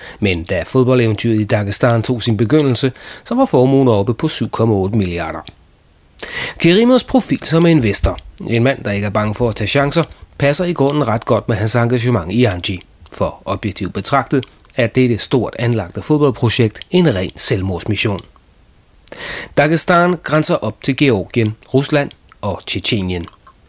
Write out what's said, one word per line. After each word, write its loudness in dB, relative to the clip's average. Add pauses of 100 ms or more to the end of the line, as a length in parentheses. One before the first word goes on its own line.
(200)
Men 0
da -4
fodboldeventyret 2
i 2
Dagestan 0
tog -2
sin 0
begyndelse, 2 (320)
så -4
var 4
formuen 4
oppe 2
på -4
syv -4
komma 2
otte 0
milliarder. -4 (1200)
Kerimovs 4
profil 0
som 2
investor, 2 (280)
en 2
mand, 0
der -4
ikke -2
er -4
bange 0
for 0
at -4
tage -2
chancer, 0 (340)
passer 0
i -2
grunden 0
ret -2
godt 0
med 0
hans -2
engagement 0
i 2
Anji. -2 (280)
For -6
objektivt -6
betragtet 0 (320)
er 0
dette 2
stort -2
anlagte -2
fodboldprojekt 0 (120)
en 4
ren -4
selvmordsmission. -4 (1400)
Dagestan 2
grænser 0
op -4
til -2
Georgien, 0 (180)
Rusland 0 (300)
og -6
Tjetjenien. -4 (440)